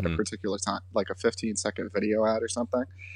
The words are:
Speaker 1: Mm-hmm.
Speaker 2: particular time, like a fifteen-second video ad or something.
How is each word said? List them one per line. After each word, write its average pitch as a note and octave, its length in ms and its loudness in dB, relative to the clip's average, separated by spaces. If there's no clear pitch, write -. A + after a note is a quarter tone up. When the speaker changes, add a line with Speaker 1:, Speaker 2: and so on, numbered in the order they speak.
Speaker 1:
Mm-hmm. E2+ 140 2
Speaker 2:
particular G2+ 420 -2
time, G2 220 0
like G2+ 180 2
a F#2+ 40 -6
fifteen-second G#2 800 0
video G#2+ 320 4
ad A2 160 2
or A2+ 60 0
something. B2 360 0